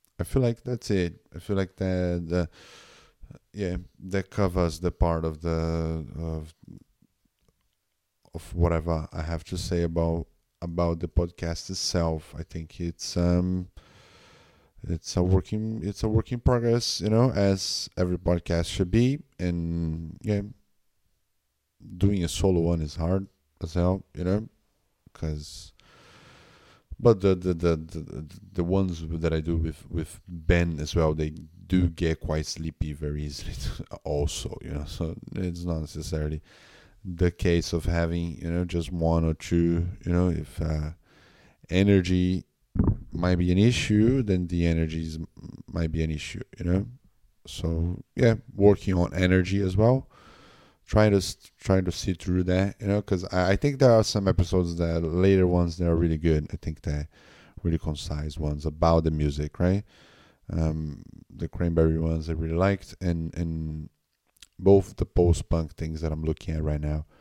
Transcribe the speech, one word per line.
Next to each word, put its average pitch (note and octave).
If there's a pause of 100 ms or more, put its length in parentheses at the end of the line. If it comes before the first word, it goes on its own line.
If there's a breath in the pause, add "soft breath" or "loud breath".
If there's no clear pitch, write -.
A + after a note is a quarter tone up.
(180)
I G2
feel -
like A#2+
that's B2
it. F2+ (160)
I E2+
feel G2+
like F#2+
that, F2+
the, E2+ (1040 loud breath)
yeah, F#2 (220)
that F#2+
covers F2
the F2
part E2
of D#2+
the, E2 (120)
of, D#2+ (1800)
of -
whatever E2
I E2
have D#2+
to F2+
say F2
about, E2 (360)
about E2+
the F2
podcast E2+
itself. E2
I E2
think -
it's, -
um, F2+ (1200 soft breath)
it's -
a F2+
working, G#2+
it's G2+
a A2+
work A2
in A#2+
progress, A#2+
you G#2
know, A#2
as -
every F2+
podcast F2
should F#2
be. B2 (200)
And, E2
yeah, G#2 (1600)
doing G2
a E2+
solo F#2
one E2+
is D2+
hard F#2 (360)
as E2+
hell, F2+ (120)
you F2
know, G#2 (640)
'cause, - (1300 loud breath)
but A2
the, F#2+
the, F2+
the, E2+
the, D#2+ (260)
the F#2+
ones F2+
that D#2+
I D#2+
do E2
with, E2
with E2
Ben E2+
as D2+
well, D#2+
they D2+ (360)
do F2+
get E2
quite D#2
sleepy D#2+
very D2
easily D2 (240)
<laughs> -
also, -
you -
know, D2
so D#2+ (180)
it's F2
not E2+
necessarily D2+ (600 loud breath)
the F2+
case E2+
of E2
having, E2+
you E2
know, F2
just E2+
one E2
or D#2+
two, E2+ (180)
you F2
know, F2+
if, D#2
uh, D#2 (800 soft breath)
energy F#2 (680)
might F2+
be F2+
an F2+
issue, A2+
then F#2
the E2+
energies E2
m-, E2 (420)
might E2
be D#2
an D#2+
issue, - (160)
you F2+
know? F#2+ (600)
So, E2+ (120)
yeah, A#2 (200)
working G2
on F2
energy F#2
as F#2
well. A#2+ (800 loud breath)
Trying G#2+
to G2
s-, - (240)
trying F#2+
to F2+
see -
through F2+
that, F#2
you G#2
know, G2+
'cause F#2+
I, F#2
I G2+
think C#3
there C3
are A2
some G2+
episodes F2
that, E2+
later F#2
ones F2
that F2
are E2+
really E2
good. D#2
I -
think -
they're D2 (560 loud breath)
really E2
concise D2+
ones D2
about D#2+
the D#2+
music, D2+
right? F#2+ (680 soft breath)
Um, D#2 (280)
the D2+
Cranberry E2
ones D#2+
I E2
really D#2+
liked, F#2+
and, E2+
and D#2+ (720)
both F#2+
the -
post-punk E2
things D#2+
that D#2+
I'm D#2
looking D#2+
at D#2
right D2+
now, D2+ (140)